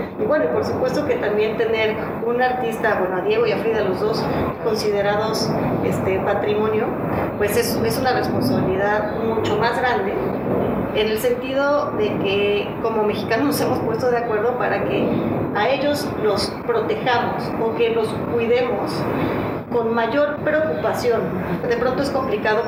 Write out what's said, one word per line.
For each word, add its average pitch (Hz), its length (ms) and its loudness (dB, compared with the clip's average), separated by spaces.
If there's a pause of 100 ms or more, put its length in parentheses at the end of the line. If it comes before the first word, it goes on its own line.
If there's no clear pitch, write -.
(200)
Y 427 60 0
bueno, 302 180 2
y - 40 0
por - 160 0
supuesto - 420 0
que 240 100 0
también 214 400 0
tener 220 400 0 (280)
un 240 160 0
artista, 233 600 0
bueno, 185 160 0
a 180 60 -2
Diego 220 240 2
y 208 60 2
a 185 60 0
Frida, 220 240 0
los - 180 0
dos 214 240 0 (380)
considerados, 214 880 0 (340)
este, 190 360 0
patrimonio, 214 640 2 (500)
pues 208 200 2
es, 226 280 0
es - 140 0
una 370 140 2
responsabilidad 202 1080 0
mucho 220 400 0
más 240 200 0
grande, 233 360 0 (800)
en 214 140 2
el 214 100 0
sentido 269 800 0
de 214 80 2 (120)
que 202 500 0 (120)
como 226 220 0
mexicanos 226 440 0
nos 285 140 0
hemos 247 200 0
puesto 226 320 0
de 240 60 2
acuerdo 226 400 0
para 196 260 0
que 202 240 0 (480)
a 214 120 2
ellos 277 400 0 (140)
los 196 300 0 (120)
protejamos - 880 0 (100)
o 226 140 0
que 233 160 2
los 220 180 0 (240)
cuidemos 233 600 0 (800)
con 226 200 0
mayor 285 520 2
preocupación. 302 760 0 (480)
De 240 80 0
pronto 254 280 0
es - 60 -2
complicado 214 580 0